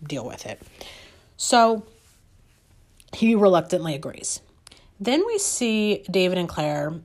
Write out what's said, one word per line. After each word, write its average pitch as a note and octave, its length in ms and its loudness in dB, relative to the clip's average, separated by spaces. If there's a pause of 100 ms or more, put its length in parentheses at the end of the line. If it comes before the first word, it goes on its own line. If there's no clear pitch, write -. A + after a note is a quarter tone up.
deal C#3+ 220 -8
with - 220 -12
it." A#2 140 -12 (760)
So A3+ 480 4 (1300)
he A3+ 200 2
reluctantly F3 600 4
agrees. - 460 -10 (580)
Then C#4 280 0
we A4+ 120 -2
see A3 720 0
David F3+ 280 2
and E3+ 100 -2
Claire D3+ 460 -4 (100)